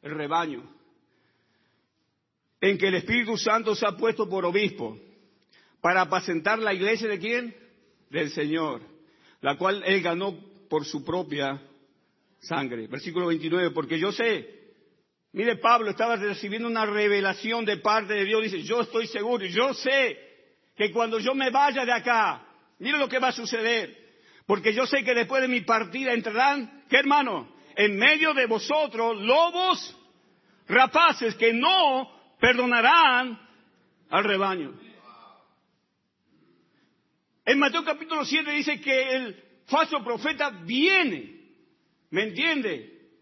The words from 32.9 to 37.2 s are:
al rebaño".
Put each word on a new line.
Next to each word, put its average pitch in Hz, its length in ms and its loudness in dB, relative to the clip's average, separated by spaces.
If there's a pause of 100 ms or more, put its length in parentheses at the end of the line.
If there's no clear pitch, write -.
al 196 160 2
rebaño". 190 480 -2 (2750)